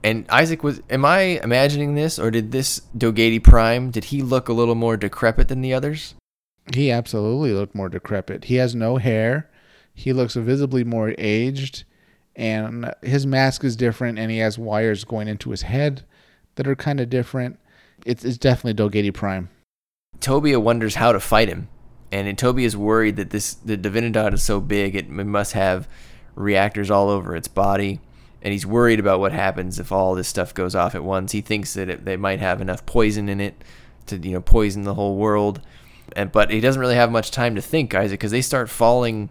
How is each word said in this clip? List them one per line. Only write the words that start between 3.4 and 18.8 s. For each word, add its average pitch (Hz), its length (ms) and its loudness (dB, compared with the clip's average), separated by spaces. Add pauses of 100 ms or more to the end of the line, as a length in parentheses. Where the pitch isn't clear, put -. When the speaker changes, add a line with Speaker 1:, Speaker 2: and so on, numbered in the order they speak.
Speaker 1:
did 117 140 -6
he 143 160 -4
look 127 280 0
a 120 40 -2
little 117 220 2
more 113 240 0
decrepit 107 500 2
than 131 140 -2
the 131 100 -2
others? 143 420 -4 (600)
Speaker 2:
He 139 160 2
absolutely 117 640 0
looked 98 200 -4
more 98 140 -4
decrepit. 92 560 -8
He 123 120 0
has 123 180 0
no 117 240 0
hair. 117 500 0 (460)
He - 180 -6
looks 123 220 -2
visibly 127 500 0
more 113 320 -2
aged, 127 680 -2 (520)
and 113 560 -6 (100)
his 139 240 0
mask 135 380 0
is 117 120 -2
different, 117 420 -2
and 110 120 -4
he 113 80 -2
has 110 200 -2
wires 107 460 -2
going 107 240 -6
into 107 220 -8
his 101 120 -6
head 139 400 -2 (540)
that 135 100 -4
are 135 80 0
kinda 139 320 -4
different. 127 520 -4 (460)
It's, 120 220 -4
it's 123 120 -4
definitely 120 360 0
Dogady 104 360 0